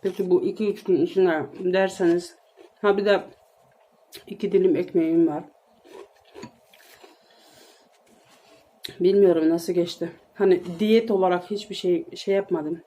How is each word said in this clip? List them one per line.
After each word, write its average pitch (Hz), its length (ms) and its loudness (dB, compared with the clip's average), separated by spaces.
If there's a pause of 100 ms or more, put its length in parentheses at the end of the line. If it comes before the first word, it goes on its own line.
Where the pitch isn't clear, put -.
Peki 185 280 -4
bu 185 140 2
iki 202 260 -4
üç - 140 -10
gün 180 120 0
içinde 170 500 0 (260)
derseniz, 180 640 0 (440)
ha 202 160 2
bir 202 80 -4
de 202 200 2 (1000)
iki 196 260 -8
dilim 185 240 4
ekmeğim 165 500 0
var. 156 180 -4 (3500)
Bilmiyorum 180 480 4
nasıl 165 240 0
geçti. 170 400 -2 (220)
Hani 185 280 2 (160)
diyet 220 320 2
olarak 185 400 0
hiçbir 208 240 -10
şey, 175 420 -4
şey - 180 -4
yapmadım. 170 520 -4